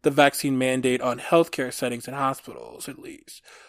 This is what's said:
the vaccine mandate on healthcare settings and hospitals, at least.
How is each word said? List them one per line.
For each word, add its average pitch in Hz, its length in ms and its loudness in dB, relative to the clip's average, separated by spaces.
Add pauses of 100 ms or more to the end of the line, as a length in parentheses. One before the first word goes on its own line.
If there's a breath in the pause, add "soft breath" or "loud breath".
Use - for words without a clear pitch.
the 156 100 4
vaccine 143 440 4
mandate 127 440 2
on 123 180 -2
healthcare 139 540 2
settings 120 340 -4
and 131 100 -10
hospitals, 131 720 -6
at - 120 -16
least. - 420 -18 (260 soft breath)